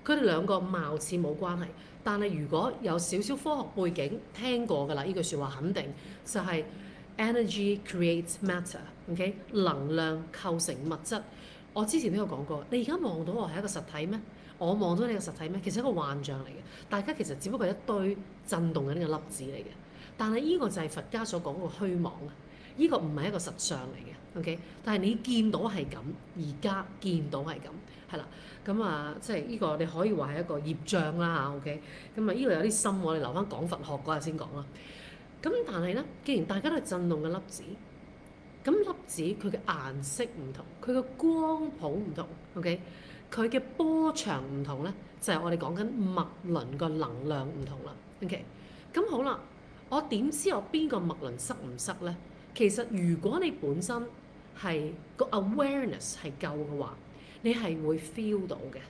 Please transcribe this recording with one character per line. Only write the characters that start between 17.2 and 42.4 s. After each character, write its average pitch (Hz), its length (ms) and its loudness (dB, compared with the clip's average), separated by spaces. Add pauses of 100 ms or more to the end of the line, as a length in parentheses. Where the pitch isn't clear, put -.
實 151 140 -4
只 190 120 -4
不 247 80 0
過 214 100 4
係 185 40 4
一 196 40 0 (100)
堆 202 320 2 (300)
震 170 260 2
動 143 140 2
緊 139 60 0
嘅 170 120 2
粒 151 120 2 (120)
子 - 140 -4
嚟 135 140 -6
嘅。 104 80 -8 (520)
但 220 140 2
係 226 80 4
呢 320 180 4
個 254 120 4
就 175 120 -2
係 156 80 0
佛 - 220 -6
家 226 140 0
所 175 180 -2
講 147 140 -2
嘅 185 140 -2
虛 180 300 0
妄 - 120 0
啊， 147 180 -10 (460)
呢 311 100 6
個 320 120 6
唔 151 180 0
係 147 100 2
一 208 40 0
個 202 60 0
實 170 200 -2
相 143 220 -2
嚟 127 180 -8 (400)
嘅， - 20 -4
OK？ 165 200 -2 (240)
但 214 120 2
係 196 40 4
你 202 160 4
見 226 360 4
到 160 100 2
係 196 260 0
咁， 135 100 -6 (400)
而 165 80 -2 (160)
家 196 240 0 (160)
見 170 280 2
到 135 100 -2
係 151 160 -4
咁， - 580 -12
係 180 40 -4
啦。 - 100 -6 (380)
咁 208 160 2
啊， 151 380 0
即 - 140 -4
係 156 120 0
呢 233 120 -4
個 156 200 4
你 160 80 4
可 165 200 2
以 214 80 6
話 143 200 0
係 151 60 -2
一 175 40 2
個 160 160 0
業 151 160 0 (100)
障 156 320 2
啦 170 180 4
下， 143 220 0
OK？ 147 240 -4 (360)
咁 220 120 2
啊， 185 40 4
呢 254 120 2
個 220 80 8
有 160 80 4
啲 214 100 6 (100)
深， 196 200 4
我 160 140 4
哋 156 40 2
留 127 140 0
返 190 160 2
講 139 180 -2
佛 170 160 -2
學 139 80 -6 (140)
嗰 156 120 2
日 143 40 -2
先 156 180 -2
講 - 20 -4 (140)
啦。 143 100 -6 (800)
咁 320 80 2 (160)
但 190 140 0
係 175 120 2
咧， 240 100 0 (200)
既 277 140 2
然 165 80 4
大 190 160 0
家 302 80 2
都 330 80 2
係 262 40 0
震 180 280 2
動 156 120 4
嘅 160 60 0
粒 175 100 0 (100)
子， - 160 -10 (1000)
咁 269 80 4
粒 415 160 6 (180)
子 - 160 -2
佢 196 300 0
嘅 - 160 0
顏 139 360 -2
色 - 200 -2
唔 160 200 -6 (100)
同， - 120 -10 (160)
佢 254 160 2
嘅 254 60 2 (140)
光 320 460 4 (160)
譜 170 100 -2
唔 175 260 -2
同， 170 100 -4 (300)